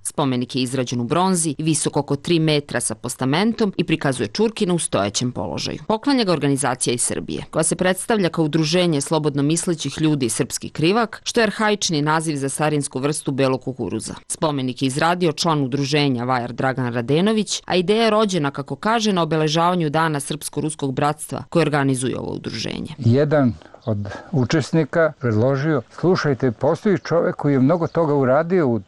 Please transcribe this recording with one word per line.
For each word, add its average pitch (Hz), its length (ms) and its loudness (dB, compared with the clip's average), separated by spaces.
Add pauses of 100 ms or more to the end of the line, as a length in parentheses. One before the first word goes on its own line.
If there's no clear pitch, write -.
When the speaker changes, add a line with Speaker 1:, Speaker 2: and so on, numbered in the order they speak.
Speaker 1:
Spomenik 127 500 -2
je 127 60 0
izrađen 127 400 -2
u - 20 -2
bronzi, 165 540 0
visok 156 400 0
oko 143 180 0
tri 165 240 0
metra 147 400 0
sa - 160 -4
postamentom 185 800 0
i 170 60 0
prikazuje 139 440 0
Čurkina 208 460 0
u 165 60 0
stojećem 110 520 -2
položaju. - 560 -6
Poklanja 240 360 2
ga 185 80 0
organizacija 139 640 0
iz 123 80 -2
Srbije, - 500 -4
koja 156 120 0
se 170 120 0
predstavlja 185 540 0
kao 160 160 0
udruženje 160 560 2
slobodno 147 420 0
mislećih 160 580 -2
ljudi 147 280 2
Srpski - 400 -4
krivak, 208 540 0
što - 160 -2
je 226 40 4
arhaični 208 580 0
naziv 156 340 0
za 139 140 -2
sarinsku 147 500 0
vrstu 147 320 -2
belog 131 300 2
kukuruza. 110 520 -6 (140)
Spomenik 135 540 -2
je 135 60 2
izradio 165 440 2
član 151 320 0
udruženja 139 600 0
Vajar 123 300 -2
Dragan 127 400 -2
Radenović, 170 720 0
a 175 100 -2
ideja 202 280 2
je 220 60 4
rođena, 185 420 2
kako 139 240 -8
kaže, 214 380 0
na 175 80 2
obeležavanju 160 680 2
Dana 156 300 0
srpsko-ruskog 147 720 -6
bratstva 143 560 -2
koje 170 120 2
organizuje 135 580 0
ovo - 120 -8
udruženje. - 680 -8
Speaker 2:
Jedan 135 560 4 (320)
od 110 120 -2 (340)
učesnika 156 880 2
predložio: 131 640 2 (180)
"Slušajte, 143 520 2
postoji 143 460 2
čovek 170 380 0
koji 147 180 0
je 131 60 4
mnogo 165 280 4
toga 160 260 0
uradio 147 540 4
u 117 200 0